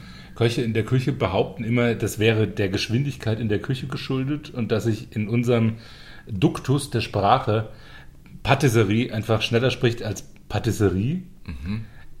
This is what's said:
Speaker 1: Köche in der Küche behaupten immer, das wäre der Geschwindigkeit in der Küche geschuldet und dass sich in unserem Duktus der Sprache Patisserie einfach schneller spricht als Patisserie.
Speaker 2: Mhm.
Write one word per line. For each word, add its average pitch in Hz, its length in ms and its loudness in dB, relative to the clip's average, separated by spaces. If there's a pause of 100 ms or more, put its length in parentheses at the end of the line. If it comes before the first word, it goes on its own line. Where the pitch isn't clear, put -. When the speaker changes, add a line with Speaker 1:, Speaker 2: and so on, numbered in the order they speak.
(360)
Speaker 1:
Köche 117 260 2
in 113 120 0
der 110 120 0
Küche 131 260 2
behaupten 117 520 0
immer, 120 300 4
das 104 240 -2
wäre 110 300 4
der 95 220 -2
Geschwindigkeit 113 720 0
in 110 100 -2
der 104 100 2
Küche 131 280 -4
geschuldet 135 640 -4
und 117 200 -4
dass 110 140 2
sich 110 300 0
in 107 120 -2
unserem 117 500 2 (500)
Duktus 120 640 0
der 113 120 0
Sprache 110 680 2 (720)
Patisserie 117 720 4
einfach 110 300 0
schneller 117 260 2
spricht 113 320 0
als 104 220 -6 (260)
Patisserie. 107 720 2 (240)
Speaker 2:
Mhm. 95 400 -8 (340)